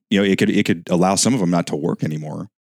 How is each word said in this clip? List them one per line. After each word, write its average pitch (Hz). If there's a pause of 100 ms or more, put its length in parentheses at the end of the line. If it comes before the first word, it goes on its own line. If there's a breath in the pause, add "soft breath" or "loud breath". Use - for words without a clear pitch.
(120)
you 101
know, 101
it 95
could, 104
it 101
could 85
allow 92
some 113
of 131
them 87
not 85
to -
work 73
anymore 78 (200)